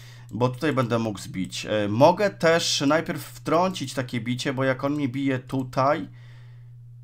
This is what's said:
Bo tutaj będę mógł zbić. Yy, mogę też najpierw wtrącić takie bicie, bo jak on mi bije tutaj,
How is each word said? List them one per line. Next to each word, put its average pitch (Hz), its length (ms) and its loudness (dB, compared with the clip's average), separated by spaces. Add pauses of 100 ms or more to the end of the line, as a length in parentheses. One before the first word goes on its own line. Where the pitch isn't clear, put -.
(300)
Bo 123 180 2
tutaj 139 240 -2
będę 120 260 2
mógł 110 200 -2
zbić. - 460 -8
Yy, 104 240 0
mogę 175 420 6
też 165 560 2
najpierw 156 360 0
wtrącić 165 720 -2
takie 123 260 -4
bicie, 123 320 -2
bo 131 120 0
jak 131 200 0
on 143 120 0
mi 143 120 0
bije 135 300 0
tutaj, 131 680 0 (960)